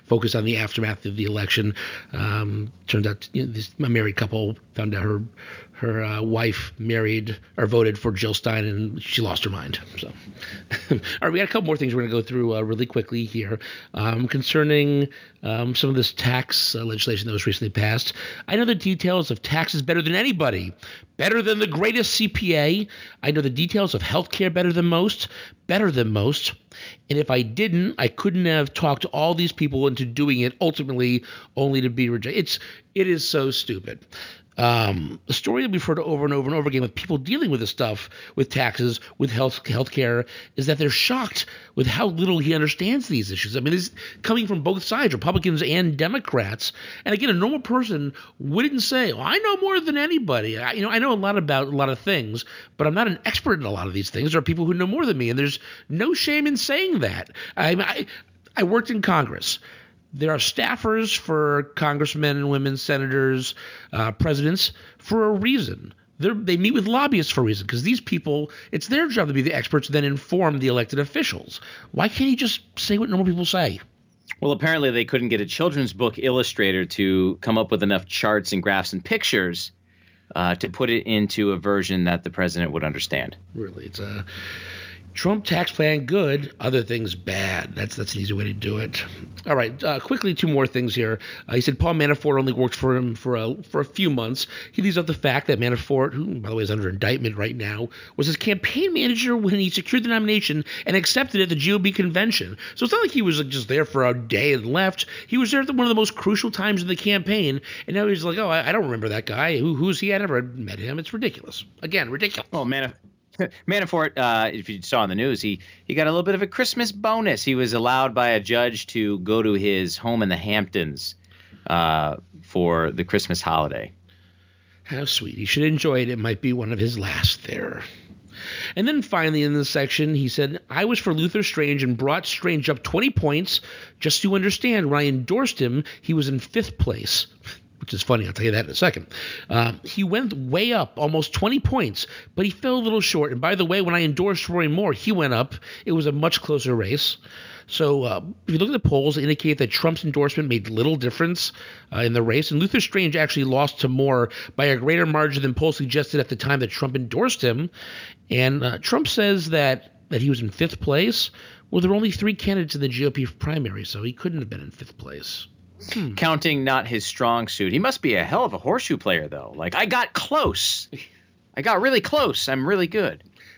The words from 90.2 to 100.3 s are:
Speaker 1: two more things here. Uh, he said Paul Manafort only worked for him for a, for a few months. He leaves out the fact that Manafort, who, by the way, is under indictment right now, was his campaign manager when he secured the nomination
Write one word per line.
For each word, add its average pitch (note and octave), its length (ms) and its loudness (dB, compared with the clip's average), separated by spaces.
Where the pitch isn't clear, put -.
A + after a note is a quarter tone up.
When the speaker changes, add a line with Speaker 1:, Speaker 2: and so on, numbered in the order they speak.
Speaker 1:
two E3 140 0
more C#3 180 4
things B2 260 -2
here. A2 280 0
Uh, - 60 -4
he B2+ 60 2
said C3 180 0
Paul E3+ 160 2
Manafort D3 420 2
only C3+ 160 2
worked B2 220 0
for C3 220 2
him B2 180 0
for B2 220 -2
a, A2+ 260 -2
for D3+ 180 -4
a C#3+ 40 2
few F3+ 260 0
months. B2 380 -2
He G#3 100 -2
leaves F#3 160 2
out E3+ 80 0
the D#3+ 80 0
fact C#3+ 320 0
that A2 140 2
Manafort, B2 540 0
who, D#3 260 -4
by G2+ 80 -8
the A2 80 -2
way, A2 80 0
is G2 80 -2
under G#2 160 -2
indictment G#2+ 480 0
right A2 180 -4
now, A2 360 -6
was C#3 100 2
his D#3 100 0
campaign C4 560 0
manager B3 440 2
when G#3 180 2
he F#3+ 160 2
secured G#3+ 320 0
the A#3+ 60 -2
nomination G#3+ 560 2